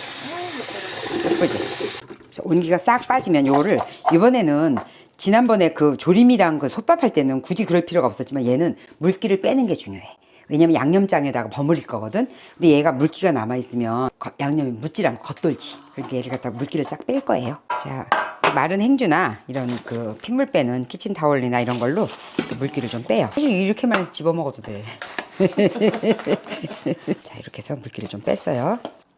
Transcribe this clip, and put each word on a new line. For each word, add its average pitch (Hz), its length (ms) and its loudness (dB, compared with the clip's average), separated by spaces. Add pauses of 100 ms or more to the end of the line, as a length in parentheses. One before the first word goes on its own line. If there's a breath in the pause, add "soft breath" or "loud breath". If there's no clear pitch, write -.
(1300)
예쁘지? 165 320 2 (760)
자, - 140 -14
온기가 175 320 2
싹 240 300 2
빠지면 196 400 2
요거를 143 300 4 (360 loud breath)
이번에는 165 640 4 (400 loud breath)
지난번에 214 560 4
그 147 240 2
조림이랑 185 640 6
그 135 100 -2
솥밥 339 340 2
할 240 80 4
때는 135 300 2
굳이 180 240 -2
그럴 170 200 2
필요가 165 220 2
없었지만 127 380 -4
얘는 131 300 2 (220 loud breath)
물기를 190 440 0
빼는 262 260 2
게 175 80 0
중요해. 98 280 -10 (440 soft breath)
왜냐면 160 280 4
양념장에다가 143 760 2
버무릴 143 360 0
거거든. 120 420 -4 (280 loud breath)
근데 170 140 4
얘가 147 220 6
물기가 156 400 0
남아있으면 120 800 -2 (100)
거-, - 200 -10
양념이 143 320 -2
묻질 147 360 -2
않고 - 160 -6
겉돌지. - 540 -4 (160)
그러니까 127 240 -8
얘를 123 140 -6
갖다가 123 260 -8
물기를 143 280 -4
쫙 - 200 -10
뺄 269 160 -2
거예요. 123 380 -2 (220)
자, 135 260 -10 (460)
마른 160 280 2
행주나 185 640 2
이런 127 200 -4 (160)
그 117 380 -6
핏물 254 260 -2
빼는 127 380 0
키친타올이나 139 760 0
이런 120 180 -2
걸로 147 280 0 (420)
그 - 60 -8
물기를 127 340 -4
좀 117 140 -8
빼요. 151 300 0
사실 285 180 2
이렇게만 202 480 0
해서 180 120 -6
집어먹어도 160 500 -4
돼. 104 220 -12 (500)
<laughs> - 1900 -2
자, - 160 -18
이렇게 - 180 -18
해서 - 180 -8
물기를 117 340 -12
좀 104 120 -12
뺐어요. 165 580 -2 (380)